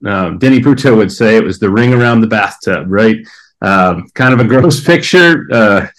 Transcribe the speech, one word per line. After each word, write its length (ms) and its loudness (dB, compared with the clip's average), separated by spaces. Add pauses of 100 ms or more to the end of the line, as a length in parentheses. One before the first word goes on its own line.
Um, 320 -6
Denny 240 2
Pruto 340 0
would 160 0
say 240 0
it 80 2
was 140 -6
the 140 -2
ring 200 0
around 300 2
the 60 0
bathtub, 640 -4
right? 280 2 (460)
Um, 500 0
kind 220 0
of 40 0
a 60 0
gross 380 2
<laughs> 80 0
picture. 600 0
Uh, 360 0 (120)